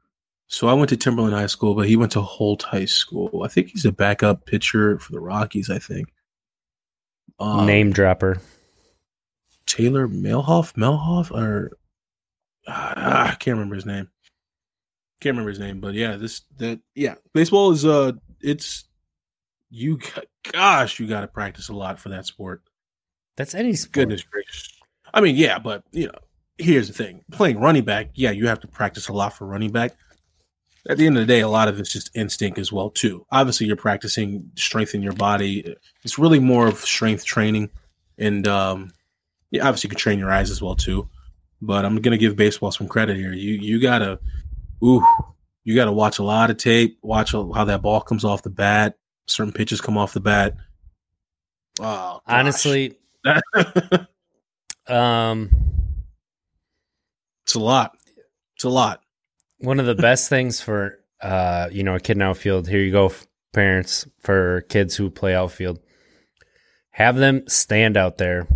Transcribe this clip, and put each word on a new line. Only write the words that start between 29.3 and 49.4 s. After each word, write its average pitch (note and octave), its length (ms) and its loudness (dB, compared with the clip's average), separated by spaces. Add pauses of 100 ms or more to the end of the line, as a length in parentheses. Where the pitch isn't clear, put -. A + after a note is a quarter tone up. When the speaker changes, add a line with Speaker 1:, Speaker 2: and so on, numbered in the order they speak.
Speaker 1:
for G2+ 100 -14
running G#2 240 -6
back. A#2 220 -2 (960)
At C#3+ 80 -2
the D#3 100 4
end D3 120 4
of A2 80 2
the B2 60 4
day, A#2 80 6
a A2 80 0
lot A2 200 4
of G2+ 100 -2
it's G2 140 -8
just - 240 -10
instinct G#2 420 -4
as F#2+ 140 -6
well, G2 180 -4
too. F#2+ 400 -4
Obviously, B2+ 360 2
you're G#2 100 0
practicing G2+ 800 -4
strength - 380 -2
in G#2 80 -6
your G2 100 -4
body. G2+ 640 -2 (300)
It's - 140 -6
really D#3 220 8
more B2 260 6
of G#2+ 120 2
strength - 460 -2
training. G#2+ 460 -2 (460)
And, G2+ 320 -2
um, F#2+ 440 -2 (580)
yeah, - 160 0
obviously, A2+ 220 0
you - 20 -14
can - 80 -8
train G#2 200 0
your F#2+ 120 -4
eyes G2 200 0
as G2+ 120 -6
well, F#2 140 -6
too. G2 320 -2 (520)
But G2+ 240 -2
I'm G#2+ 160 -2
gonna A#2 180 2
give G#2+ 180 2
baseball G#2 340 2
some G2 160 -6
credit G#2+ 300 -2
here. F#2+ 160 -6
You, G2 220 -6
you G#2+ 260 -2
gotta, A2+ 400 0 (640)
ooh, B2 180 6 (640)
you A2 100 0
gotta A2+ 180 4
watch G#2+ 260 2
a G#2 40 -4
lot A2 280 2
of A2+ 80 -4
tape, A#2 440 4
watch G#2+ 320 0
a, G2+ 200 -4
how G#2+ 100 0
that G2+ 180 0
ball G#2 200 0
comes G#2+ 220 -2
off G2+ 180 -2
the G2 80 -10
bat, G#2 480 2 (280)
certain G#2+ 280 -4